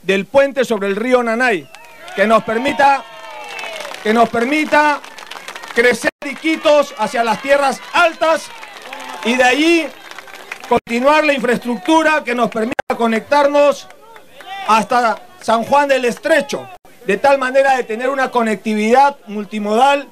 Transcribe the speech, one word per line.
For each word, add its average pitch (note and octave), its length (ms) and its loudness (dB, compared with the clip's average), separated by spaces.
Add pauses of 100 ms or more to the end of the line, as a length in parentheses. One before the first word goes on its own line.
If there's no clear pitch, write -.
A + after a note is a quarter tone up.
del F#3+ 220 -2
puente C#4 380 2
sobre G3+ 240 -2
el G3 80 -2
río B3 260 2
Nanay, A3+ 480 -2 (460)
que G3 100 2
nos A3 180 4
permita, C4+ 600 0 (960)
que G#3+ 120 0
nos A#3 160 4
permita D4 720 0 (760)
crecer A#3+ 360 0 (100)
de C#4 100 -8
Iquitos D4 680 0
hacia A#3 280 -2
las G#3+ 160 -2
tierras C#4 400 0 (100)
altas E4 540 0 (800)
y A#3 100 0
de B3+ 80 2
allí D4+ 440 2 (840)
continuar B3+ 560 2
la C#4+ 80 2
infraestructura C#4 920 0
que A#3+ 100 -6
nos A#3+ 160 0
permita A#3 460 -4
conectarnos C#4+ 920 2 (800)
hasta A3+ 520 2 (200)
San A3+ 240 0
Juan C#4+ 240 2
del C4 160 0
Estrecho, C#4 640 -2 (360)
de G3+ 120 0
tal C#4 200 4
manera C4+ 380 2
de B3 80 -4
tener A#3 240 -6
una C4+ 240 -2
conectividad A3+ 840 2 (100)
multimodal G#3+ 840 0